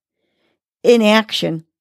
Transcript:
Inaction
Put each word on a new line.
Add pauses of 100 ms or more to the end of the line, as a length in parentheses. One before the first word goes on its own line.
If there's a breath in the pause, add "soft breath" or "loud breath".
(840)
Inaction (180)